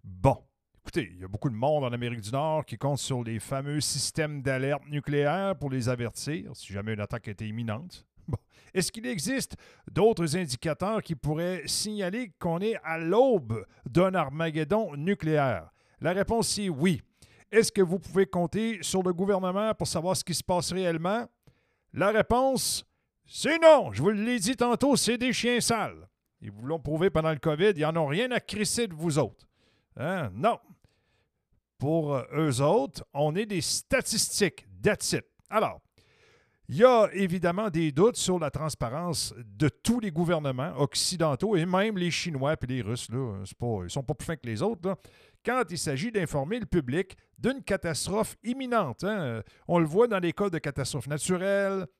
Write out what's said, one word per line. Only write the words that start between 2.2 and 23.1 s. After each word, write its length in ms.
du 100
Nord 320
qui 140
compte 220
sur 220
les 180
fameux 420
systèmes 600
d'alerte 460
nucléaire 720
pour 140
les 180
avertir 680
si 160
jamais 220
une 80
attaque 260
était 220
imminente. 580
Bon. 80
Est-ce 200
qu'il 140
existe 500
d'autres 460
indicateurs 640
qui 140
pourraient 500
signaler 760
qu'on 220
est 200
à 160
l'aube 680
d'un 260
Armageddon 800
nucléaire ? 760
La 140
réponse 460
est 100
oui. 320
Est-ce 220
que 100
vous 160
pouvez 280
compter 560
sur 200
le 120
gouvernement 600
pour 140
savoir 300
ce 80
qui 80
se 100
passe 300
réellement ? 560
La 160
réponse, 720